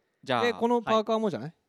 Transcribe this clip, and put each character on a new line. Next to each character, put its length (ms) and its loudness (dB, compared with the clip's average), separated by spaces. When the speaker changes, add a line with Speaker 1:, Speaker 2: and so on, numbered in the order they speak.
Speaker 1:
じ 100 -4
ゃ 100 2
あ、 20 2
Speaker 2:
で、 100 2
こ 140 -2
の 160 2
パ 160 2
ー 40 -2
カ 120 0
ー 40 0
も 120 -2
じ 60 -6
ゃ 20 -4
な 80 -10
い？ 20 -10